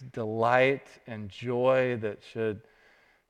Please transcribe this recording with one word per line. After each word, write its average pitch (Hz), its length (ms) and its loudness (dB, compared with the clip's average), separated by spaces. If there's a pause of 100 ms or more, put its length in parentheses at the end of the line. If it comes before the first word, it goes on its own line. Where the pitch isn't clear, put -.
(140)
delight 120 720 2 (180)
and 107 240 -12
joy 123 680 0
that 107 260 -6
should, 110 380 -6 (680)